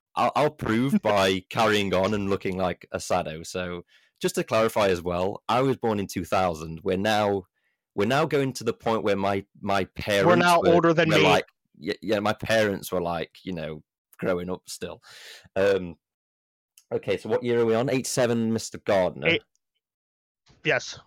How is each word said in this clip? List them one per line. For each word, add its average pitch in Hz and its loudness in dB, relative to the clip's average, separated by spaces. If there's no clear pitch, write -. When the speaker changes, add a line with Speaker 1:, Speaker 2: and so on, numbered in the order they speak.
Speaker 1:
I'll, 117 2
I'll 147 2
prove 123 0
Speaker 2:
<laughs> - -20
Speaker 1:
by 98 2
carrying 104 2
on 95 2
and 101 -4
looking 95 -2
like 90 -4
a 92 -6
sado. 82 -4
So 87 -10
just 185 -4
to 175 -2
clarify 110 2
as 90 2
well, 90 -4
I 117 2
was 135 0
born 110 -2
in 95 -4
two - -6
thousand. 82 -2
We're 92 0
now, 101 0
we're 101 0
now 139 2
going 139 -2
to - -12
the 113 -2
point 113 -2
where 101 0
my, 98 -2
my 98 0
parents 135 2
Speaker 2:
now 175 4
Speaker 1:
were, 175 4
Speaker 2:
older 170 6
than 160 2
Speaker 1:
were 160 4
Speaker 2:
me. - 6
Speaker 1:
like, - 4
yeah, 85 -6
yeah, 104 0
my 107 0
parents 107 0
were 90 -2
like, 85 -4
you 92 -8
know, 78 -10
growing 90 -2
up 92 -8
still. - -14
Um, 95 0
okay, 113 -2
so 110 -10
what 120 0
year 120 0
are 117 4
we 110 2
on? 120 0
Eighty-seven, 117 0
Mister - -6
Gardner. 92 0
Speaker 2:
Eight-, 165 0
yes. 143 -4